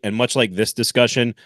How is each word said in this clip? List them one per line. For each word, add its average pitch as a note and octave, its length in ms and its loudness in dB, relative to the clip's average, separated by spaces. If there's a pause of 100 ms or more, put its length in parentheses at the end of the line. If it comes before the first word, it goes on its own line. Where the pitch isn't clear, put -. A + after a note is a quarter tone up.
and G#2 100 -4
much A#2+ 220 -2
like A2+ 180 0
this G#2 180 -2
discussion, A#2+ 600 0 (120)